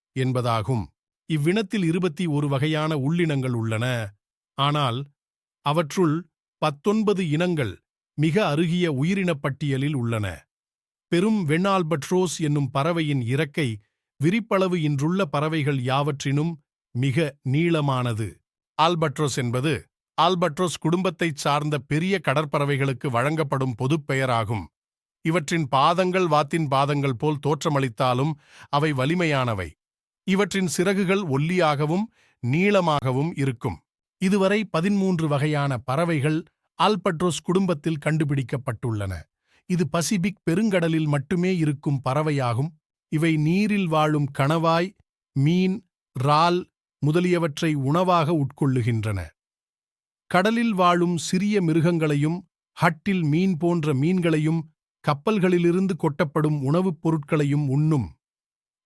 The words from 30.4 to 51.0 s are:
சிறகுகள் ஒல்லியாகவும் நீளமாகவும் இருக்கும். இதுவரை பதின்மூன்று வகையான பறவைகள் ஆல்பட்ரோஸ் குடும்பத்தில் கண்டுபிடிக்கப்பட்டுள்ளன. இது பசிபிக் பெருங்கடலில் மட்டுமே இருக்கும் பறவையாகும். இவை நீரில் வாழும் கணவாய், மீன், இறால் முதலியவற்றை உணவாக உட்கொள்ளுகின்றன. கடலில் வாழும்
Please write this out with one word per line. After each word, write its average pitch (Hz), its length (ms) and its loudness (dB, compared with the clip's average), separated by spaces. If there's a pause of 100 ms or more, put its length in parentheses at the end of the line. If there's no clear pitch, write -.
சிறகுகள் 190 540 0
ஒல்லியாகவும் 156 840 0 (440)
நீளமாகவும் 160 880 2
இருக்கும். 127 440 -4 (420)
இதுவரை 196 420 2
பதின்மூன்று 185 640 0
வகையான 143 500 0
பறவைகள் 156 640 -2 (400)
ஆல்பட்ரோஸ் 180 600 0
குடும்பத்தில் 170 600 0
கண்டுபிடிக்கப்பட்டுள்ளன. 120 1160 -4 (440)
இது 175 220 0
பசிபிக் 190 520 -2 (100)
பெருங்கடலில் 170 560 2
மட்டுமே 175 500 0
இருக்கும் 147 520 -2
பறவையாகும். 139 600 0 (400)
இவை 160 280 2
நீரில் 196 500 2
வாழும் 151 400 2 (120)
கணவாய், 165 540 2 (400)
மீன், 180 560 2 (320)
இறால் 165 440 2 (340)
முதலியவற்றை 165 760 0
உணவாக 165 580 2
உட்கொள்ளுகின்றன. 117 1040 0 (920)
கடலில் 226 460 2
வாழும் 175 440 2